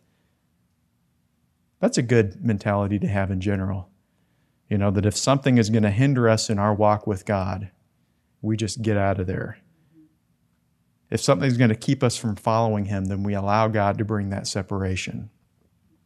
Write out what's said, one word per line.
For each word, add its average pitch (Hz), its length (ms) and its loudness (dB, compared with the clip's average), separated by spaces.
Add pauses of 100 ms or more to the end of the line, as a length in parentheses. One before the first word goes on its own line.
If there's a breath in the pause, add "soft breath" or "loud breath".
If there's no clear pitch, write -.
(1800)
That's 226 160 0
a 156 60 4
good 113 420 2
mentality 101 540 0
to 95 100 -4
have 98 220 0
in 95 100 -4
general. 98 480 -4 (800)
You 110 80 -2
know, 101 140 2
that 98 160 2
if 104 100 0
something 135 400 2
is 110 140 4
gonna 107 200 2
hinder 127 380 2
us 110 220 2
in 107 80 -2
our 104 160 0
walk 104 320 2
with 104 180 -4
God, 95 460 -4 (720)
we 110 120 -2
just 110 280 -4
get 104 160 0
out 98 200 2
of 92 80 -4
there. - 300 -6 (1500)
If 113 100 -2
something's 139 360 2
gonna 117 180 4
keep 135 280 -2
us 120 160 0
from 107 180 -4
following 110 500 0
him, 98 200 -4
then 98 160 -4
we 101 100 -2
allow 101 360 0
God 104 280 0
to 107 80 -2
bring 104 240 -2
that 98 180 -6
separation, 95 840 -6 (760)